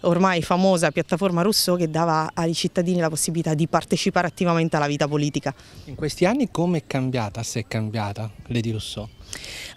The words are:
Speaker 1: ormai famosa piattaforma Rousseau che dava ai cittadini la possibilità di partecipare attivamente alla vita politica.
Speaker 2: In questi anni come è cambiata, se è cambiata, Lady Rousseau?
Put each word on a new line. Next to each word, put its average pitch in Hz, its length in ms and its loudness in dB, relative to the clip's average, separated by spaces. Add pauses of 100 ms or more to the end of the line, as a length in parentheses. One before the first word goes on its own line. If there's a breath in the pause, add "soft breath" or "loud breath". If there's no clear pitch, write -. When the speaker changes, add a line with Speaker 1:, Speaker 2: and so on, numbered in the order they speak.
Speaker 1:
ormai 175 400 4
famosa 180 480 4
piattaforma 175 500 0
Rousseau 180 380 2
che 165 120 0
dava 160 440 2
ai 170 180 0
cittadini 175 480 0
la 160 80 2
possibilità 160 460 -2
di 156 120 2
partecipare 180 600 0
attivamente 165 500 0
alla 147 100 2
vita 147 220 0
politica. 147 460 -2 (320 loud breath)
Speaker 2:
In 139 80 -12
questi 160 320 -2
anni 247 240 2
come 170 280 0
è - 80 -4
cambiata, 127 560 -2
se 117 180 -4
è 113 60 -6
cambiata, 107 640 -4 (180)
Lady 117 220 -2
Rousseau? 107 380 -8 (680 loud breath)